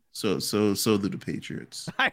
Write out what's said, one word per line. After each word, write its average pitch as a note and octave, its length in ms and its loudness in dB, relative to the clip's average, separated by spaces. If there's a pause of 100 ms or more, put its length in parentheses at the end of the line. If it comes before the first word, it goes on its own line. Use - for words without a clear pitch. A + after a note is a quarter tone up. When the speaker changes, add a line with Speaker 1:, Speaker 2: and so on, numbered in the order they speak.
(120)
Speaker 1:
So, F#2+ 260 0
so, G#2 360 2
so G#2 240 4
do G2 100 0
the - 100 -8
Patriots. - 760 -10
Speaker 2:
<laughs> - 40 -20
I C4 140 2